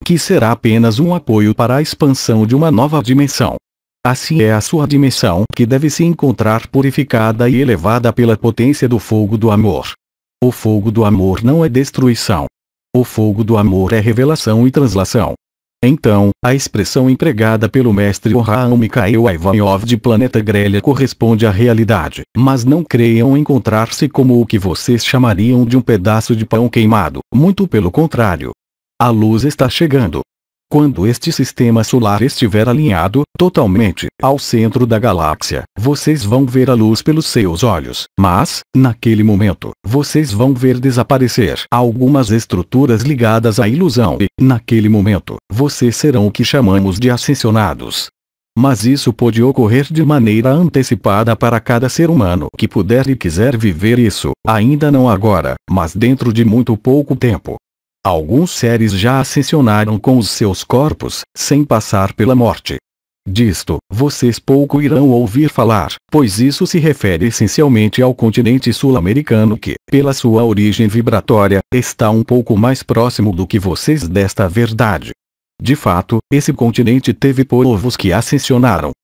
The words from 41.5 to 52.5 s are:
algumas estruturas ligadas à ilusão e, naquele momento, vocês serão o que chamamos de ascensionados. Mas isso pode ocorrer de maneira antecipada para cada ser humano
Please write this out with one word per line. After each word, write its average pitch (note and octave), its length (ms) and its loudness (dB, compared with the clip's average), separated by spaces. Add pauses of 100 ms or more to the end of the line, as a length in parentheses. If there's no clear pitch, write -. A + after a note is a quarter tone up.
algumas B2 580 0
estruturas A2+ 680 0
ligadas A#2 580 0
à A#2 80 2
ilusão A#2 540 0
e, G2+ 60 0 (120)
naquele A2+ 520 2
momento, G#2 460 0 (140)
vocês B2 460 -2
serão B2 300 0
o G#2 40 -2
que B2 140 -2
chamamos G2 560 0
de B2 80 2
ascensionados. A2 1000 -2 (460)
Mas A#2 300 2
isso C3+ 260 0
pode A2+ 320 0
ocorrer B2+ 480 2
de D#3+ 140 0
maneira A#2 460 2
antecipada A#2+ 840 0
para A#2 260 0
cada B2+ 280 -2
ser E3 220 0
humano F#2 380 0 (100)